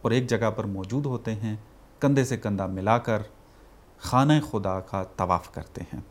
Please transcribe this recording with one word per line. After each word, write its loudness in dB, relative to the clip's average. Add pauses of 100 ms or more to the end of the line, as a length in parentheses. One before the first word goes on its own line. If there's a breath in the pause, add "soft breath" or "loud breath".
اور 0
ایک 2
جگہ 2
پر -6
موجود -4
ہوتے -4
ہیں، -4 (440)
کندھے 4
سے -2
کندھا -2
ملا 2
کر 0 (760 soft breath)
خانہ 4 (180)
خدا -2
کا -6
طواف -2
کرتے -12
ہیں -10